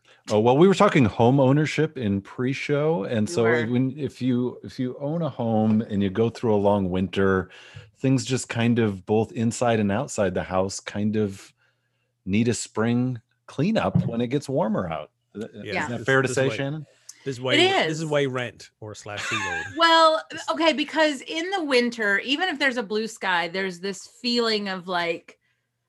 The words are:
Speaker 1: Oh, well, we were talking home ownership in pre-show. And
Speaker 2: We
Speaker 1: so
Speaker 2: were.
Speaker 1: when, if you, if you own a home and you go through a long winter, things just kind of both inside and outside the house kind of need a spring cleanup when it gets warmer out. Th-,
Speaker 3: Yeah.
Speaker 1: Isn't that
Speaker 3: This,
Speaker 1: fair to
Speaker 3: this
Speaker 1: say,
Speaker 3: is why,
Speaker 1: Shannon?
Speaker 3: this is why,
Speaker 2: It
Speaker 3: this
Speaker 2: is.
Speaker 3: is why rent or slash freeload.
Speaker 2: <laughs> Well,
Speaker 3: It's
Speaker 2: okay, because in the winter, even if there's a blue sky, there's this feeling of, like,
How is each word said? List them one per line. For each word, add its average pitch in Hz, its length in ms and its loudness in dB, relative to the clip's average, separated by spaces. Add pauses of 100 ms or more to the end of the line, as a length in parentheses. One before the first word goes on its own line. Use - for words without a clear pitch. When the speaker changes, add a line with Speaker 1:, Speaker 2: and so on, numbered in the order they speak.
(300)
Speaker 1:
Oh, 107 100 4
well, 120 160 6
we 170 100 8
were 196 80 6
talking 170 300 6
home 120 340 4
ownership 147 580 2
in 101 240 -2
pre-show. 143 840 -2
And 110 240 -2
Speaker 2:
We - 40 -10
Speaker 1:
so 117 120 0
Speaker 2:
were. 117 220 2
Speaker 1:
when, 127 300 0
if 143 240 -8
you, 123 440 -2
if - 160 -10
you 127 180 -6
own 151 240 -4
a 151 60 -2
home 110 540 2
and 101 200 -2
you 98 80 0
go 113 180 0
through 117 260 0
a - 20 4
long 101 340 2
winter, 95 600 0 (480)
things 131 260 0
just 123 240 -4
kind 117 320 2
of 101 260 -2
both 110 260 2
inside 117 460 0
and 101 140 0
outside 104 420 -2
the 92 80 -2
house 92 380 -2
kind 104 340 -4
of 101 380 -4 (720)
need 107 240 0
a 110 60 2
spring 120 640 -2 (260)
cleanup 190 600 0
when 117 140 -4
it 123 80 -2
gets 143 200 -4
warmer 147 420 -2
out. 76 200 -10 (240)
Th-, 104 120 -10 (160)
Speaker 3:
Yeah. 101 100 -10 (120)
Speaker 1:
Isn't 135 60 -8
that 120 80 -6
Speaker 3:
This, 120 80 -14
Speaker 1:
fair 135 160 4
to 127 60 0
Speaker 3:
this 123 60 -4
Speaker 1:
say, 135 120 2
Speaker 3:
is 131 40 0
why, 110 60 -4
Speaker 1:
Shannon? 139 300 -6 (380)
Speaker 3:
this 135 120 -6
is 117 40 -14
why, 127 140 -2
Speaker 2:
It - 40 2
Speaker 3:
this 359 340 2
Speaker 2:
is. 156 80 -6
Speaker 3:
is 160 60 -4
why 147 180 0
rent 123 460 -6 (100)
or 107 160 -14
slash 104 240 -12
freeload. - 500 -6
Speaker 2:
<laughs> 269 60 -16
Well, 330 440 6 (120)
Speaker 3:
It's 320 180 -6
Speaker 2:
okay, 320 220 2
because 294 480 0
in 339 300 -6
the 392 120 -2
winter, 233 580 2
even 285 280 -2
if 302 100 -4
there's 262 200 0
a 240 40 -2
blue 214 240 -4
sky, 180 420 -2
there's 185 320 -6
this 190 280 -10
feeling 226 600 -2
of, 185 200 -8
like, 170 500 -4 (500)